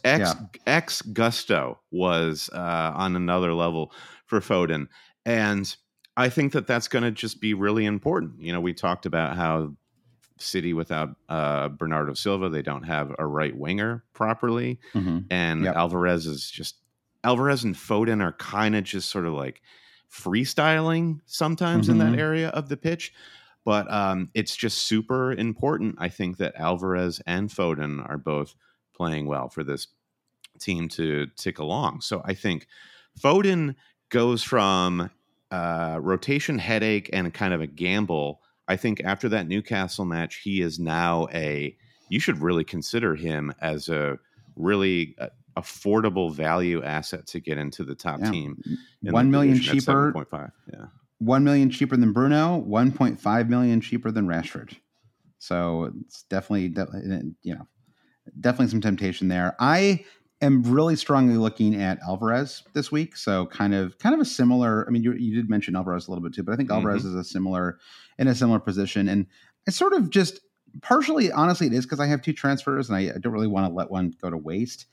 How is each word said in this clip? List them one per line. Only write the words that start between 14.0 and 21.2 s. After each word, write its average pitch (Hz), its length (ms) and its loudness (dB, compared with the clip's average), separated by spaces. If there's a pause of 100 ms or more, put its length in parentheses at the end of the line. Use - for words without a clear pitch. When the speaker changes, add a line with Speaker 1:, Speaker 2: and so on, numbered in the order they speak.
Speaker 1:
properly. 120 680 -2 (160)
Speaker 2:
Mm-hmm. 90 240 0 (120)
Speaker 1:
And 85 340 0
Speaker 2:
Yep. 92 120 0
Speaker 1:
Alvarez 87 500 2
is 71 240 -8
just, - 260 -12 (480)
Alvarez 127 400 2
and 101 100 -2
Foden 110 480 0
are 85 100 0
kinda 104 500 0
just 95 260 -8
sort 92 180 -4
of, 82 60 -2
like, 69 300 -6 (680)
freestyling 160 960 2